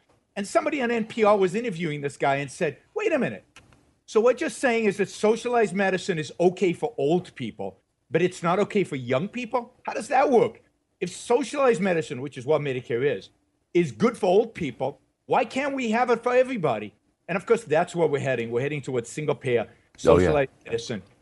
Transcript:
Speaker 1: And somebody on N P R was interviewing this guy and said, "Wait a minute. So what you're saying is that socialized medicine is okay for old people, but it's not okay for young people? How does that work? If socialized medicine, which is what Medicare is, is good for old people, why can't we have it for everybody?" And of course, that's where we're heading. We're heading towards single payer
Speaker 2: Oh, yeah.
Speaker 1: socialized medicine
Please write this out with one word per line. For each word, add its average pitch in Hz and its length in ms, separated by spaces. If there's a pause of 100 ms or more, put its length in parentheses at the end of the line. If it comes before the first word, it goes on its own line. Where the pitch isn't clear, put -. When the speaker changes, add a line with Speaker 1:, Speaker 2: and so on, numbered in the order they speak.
(380)
Speaker 1:
And 202 100
somebody 311 340
on 233 80
N 233 140
P 220 220
R 208 120
was 190 160
interviewing 165 460
this 143 160
guy 139 220
and 139 120
said, 156 280 (180)
"Wait 403 160
a 302 80
minute. 123 240 (600)
So - 160
what 247 180
you're 320 100
saying 226 360
is 196 120
that 190 120
socialized 226 680
medicine 190 420
is 151 220
okay 180 340
for - 240
old 165 380
people, 98 420 (320)
but 160 120
it's 180 200
not 170 180
okay 196 260
for 151 100
young 131 320
people? 240 460 (100)
How - 100
does 254 140
that 277 240
work? 170 300 (400)
If 180 140
socialized 247 640
medicine, 160 400
which 143 160
is 123 80
what 147 160
Medicare 127 440
is, 120 240 (440)
is 175 180
good 196 260
for - 80
old 208 300
people, 135 440 (280)
why 202 180
can't 269 300
we 240 160
have 240 180
it 226 140
for 247 100
everybody?" 165 600 (340)
And 165 80
of 175 100
course, 226 180
that's 151 320
where 170 120
we're 139 120
heading. 123 300
We're 117 120
heading 147 200
towards 123 280
single 156 260
payer 120 320
Speaker 2:
Oh, - 500
yeah. 90 80
Speaker 1:
socialized 143 260 (140)
medicine 113 360 (200)